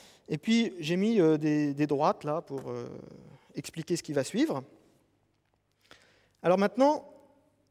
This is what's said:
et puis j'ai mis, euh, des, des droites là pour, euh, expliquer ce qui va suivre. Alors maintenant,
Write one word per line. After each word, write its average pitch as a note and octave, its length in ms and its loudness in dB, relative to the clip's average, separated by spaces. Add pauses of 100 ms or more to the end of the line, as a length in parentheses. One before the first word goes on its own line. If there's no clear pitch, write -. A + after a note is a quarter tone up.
(300)
et D#3 80 -2
puis A3+ 420 0
j'ai D#3+ 160 -4
mis, G#3+ 240 2
euh, D#3 180 6
des, D3 360 0
des D3 140 0
droites D3+ 360 0
là D3 180 -4
pour, C3+ 280 -12
euh, B2 180 -10 (680)
expliquer D#3+ 400 -8
ce - 80 -4
qui D3+ 100 -10
va C#3 100 0
suivre. F#3+ 400 -2 (1800)
Alors F3 140 4
maintenant, B3+ 500 2 (640)